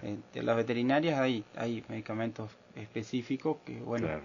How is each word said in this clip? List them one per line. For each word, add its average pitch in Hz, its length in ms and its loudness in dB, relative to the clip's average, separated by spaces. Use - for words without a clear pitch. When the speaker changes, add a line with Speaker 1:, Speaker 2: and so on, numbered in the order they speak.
Speaker 1:
Este, 107 400 -6
las 117 120 4
veterinarias 123 640 4
hay, 131 240 2
hay 117 320 -2
medicamentos 110 600 -4
específicos 123 880 -2
que, 117 160 -8
bueno, 117 260 0
Speaker 2:
Claro. 78 180 -2